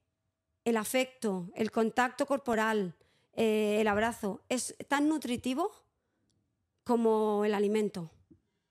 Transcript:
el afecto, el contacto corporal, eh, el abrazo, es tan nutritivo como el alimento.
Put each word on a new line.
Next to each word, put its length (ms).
el 120
afecto, 760
el 160
contacto 540
corporal, 680
eh, 460
el 80
abrazo, 640
es 260
tan 200
nutritivo 640
como 640
el 80
alimento. 580